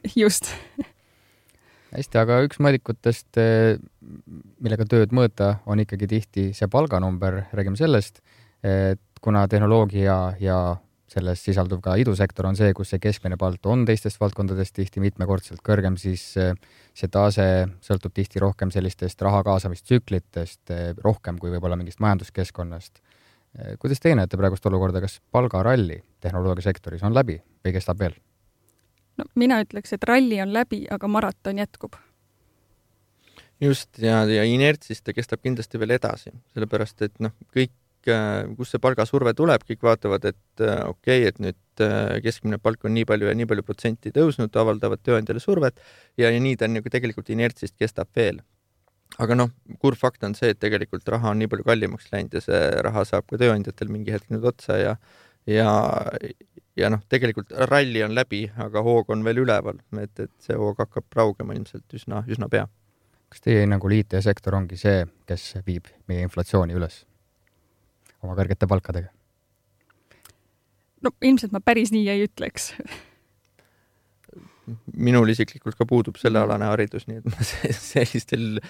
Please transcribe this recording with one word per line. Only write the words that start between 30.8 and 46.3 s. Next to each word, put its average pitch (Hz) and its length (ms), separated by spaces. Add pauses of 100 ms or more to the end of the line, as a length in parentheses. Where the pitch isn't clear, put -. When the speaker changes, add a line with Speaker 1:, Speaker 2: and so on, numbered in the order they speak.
Speaker 1:
aga 202 180
maraton 202 480
jätkub. - 380 (1700)
Speaker 3:
Just, 139 420
ja, 113 260
ja 107 160
inertsist 131 640
ta 110 100
kestab 113 240
kindlasti 120 400
veel 110 160
edasi, 110 380 (180)
sellepärast 107 540
et, - 80 (100)
noh, 113 80 (240)
kõik, 131 160 (400)
äh, 104 300 (160)
kus 127 160
see 117 80
palgasurve 123 520
tuleb, 151 300
kõik - 240
vaatavad, 104 400
et, - 320
äh, 107 300
okei, 127 400
et - 100
nüüd, 92 160 (240)
äh, 104 400
keskmine 107 400
palk - 240
on 107 80
nii 113 160
palju 104 220
ja 101 40
nii 113 140
palju 104 160
protsenti 107 480
tõusnud, 139 400
avaldavad 107 480
tööandjale 113 400
survet 170 400 (400)
ja, 117 80
ja 117 80